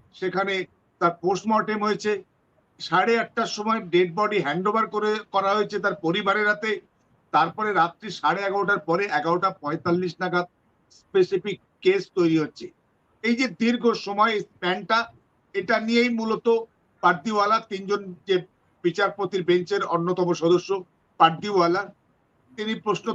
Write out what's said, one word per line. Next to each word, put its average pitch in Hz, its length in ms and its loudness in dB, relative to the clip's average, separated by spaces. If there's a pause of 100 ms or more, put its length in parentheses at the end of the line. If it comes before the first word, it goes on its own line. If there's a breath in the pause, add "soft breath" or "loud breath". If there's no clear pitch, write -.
(140)
সেখানে 190 520 -4 (340)
তার 170 220 2
পোস্টমর্টেম 208 640 0
হয়েছে। 208 400 -2 (560)
সাড়ে 214 400 2
আটটার 220 260 -4
সময় 208 360 -4 (120)
ডেড 180 220 4
বডি 208 240 0
হ্যান্ড 165 280 -2
ওভার 220 200 0
করে, 214 320 -2 (120)
করা 196 240 0
হয়েছে 208 240 -2
তার 190 160 -2
পরিবারের 196 520 0
হাতে। 208 240 -2 (600)
তারপরে 170 420 0
রাত্রি 170 380 -2
সাড়ে 165 300 -2
এগারোটার 196 380 0
পরে 175 260 -2
এগারোটা 170 440 0
পঁয়তাল্লিশ 180 720 -4
নাগাদ 175 260 -2 (460)
স্পেসিফিক - 720 -2 (200)
কেস 185 340 2
তৈরি 165 220 4
হচ্ছে। - 280 -4 (560)
এই 226 140 0
যে 254 120 0
দীর্ঘ 226 440 0
সময় 208 480 0
স্প্যানটা, 208 720 -2 (420)
এটা 196 260 0
নিয়েই 233 300 2
মূলত 220 380 -2 (540)
পার্দিওয়ালা, 208 580 2
তিনজন 202 420 -6 (260)
যে 190 80 2 (480)
বিচারপতির 196 600 -2
বেঞ্চের 180 400 2
অন্যতম 175 500 0
সদস্য 175 500 0 (340)
পার্দিওয়ালা, 175 760 2 (640)
তিনি 220 180 -4
প্রশ্ন 196 400 -4